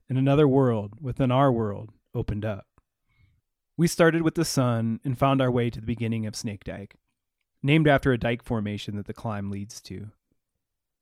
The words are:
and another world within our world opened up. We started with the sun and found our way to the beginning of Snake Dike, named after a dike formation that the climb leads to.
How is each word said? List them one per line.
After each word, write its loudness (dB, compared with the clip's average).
and -2
another 6
world 2
within -2
our 4
world -4
opened -4
up. -6
We 2
started 2
with 0
the 0
sun 0
and -4
found 2
our 2
way 0
to -10
the -12
beginning -4
of -8
Snake -10
Dike, -14
named 4
after 4
a 0
dike -4
formation -6
that -8
the -12
climb -8
leads -12
to. -14